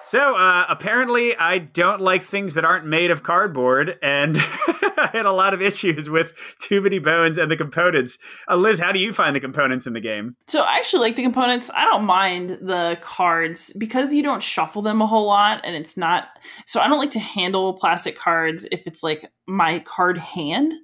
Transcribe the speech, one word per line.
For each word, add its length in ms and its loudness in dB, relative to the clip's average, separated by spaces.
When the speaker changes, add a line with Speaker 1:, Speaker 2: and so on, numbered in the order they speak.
Speaker 1:
So, 300 2
uh, 320 4
apparently 640 0
I 240 0
don't 420 0
like 220 2
things 320 -6
that 100 0
aren't 200 2
made 260 2
of 120 0
cardboard, 800 2
and 340 2
<laughs> 40 2
I 160 2
had 120 -2
a 80 4
lot 220 2
of 80 -4
issues 480 -2
with 240 0
Too 220 0
Many 160 2
Bones 400 2
and 120 0
the 60 0
components. 640 0
Uh, 60 2
Liz, 240 4
how 140 0
do 60 0
you 160 -2
find 200 2
the 60 0
components 460 -2
in 80 -8
the 60 -6
game? 360 -8
Speaker 2:
So 140 0
I 160 2
actually 240 0
like 160 2
the 60 -4
components. 520 0
I 120 2
don't 180 2
mind 460 0
the 400 -2
cards 760 -2
because 340 -2
you 100 2
don't 200 -2
shuffle 400 -4
them 180 0
a 60 4
whole 200 2
lot, 380 4
and 100 -6
it's 220 -10
not, 320 0
so 140 -2
I 60 4
don't 140 2
like 120 -2
to 60 -4
handle 540 -2
plastic 440 -2
cards 540 0
if 160 -8
it's, 160 -12
like, 300 -4
my 340 0
card 380 -2
hand. 640 -2